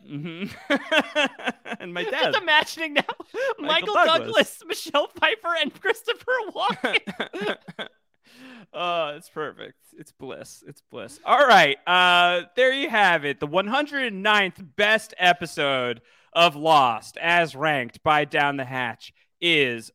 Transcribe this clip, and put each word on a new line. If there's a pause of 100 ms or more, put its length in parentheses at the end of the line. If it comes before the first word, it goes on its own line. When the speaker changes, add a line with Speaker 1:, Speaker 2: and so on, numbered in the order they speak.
Speaker 1:
Mm-hmm. (240)
<laughs> (220)
And
my
Speaker 2:
Just
Speaker 1:
dad.
Speaker 2:
imagining
now, (580)
Speaker 1:
Michael
Speaker 2:
Michael
Speaker 1:
Douglas.
Speaker 2:
Douglas,
Michelle
Pfeiffer,
and
Christopher (200)
Walken. (360)
Speaker 1:
<laughs> (760)
Oh,
it's
perfect. (220)
It's
bliss.
It's (100)
bliss.
All
right. (100)
Uh, (160)
there
you
have
it.
The
one
hundred
ninth (160)
best
episode (320)
of
Lost,
as
ranked
by
Down
the
Hatch, (260)
is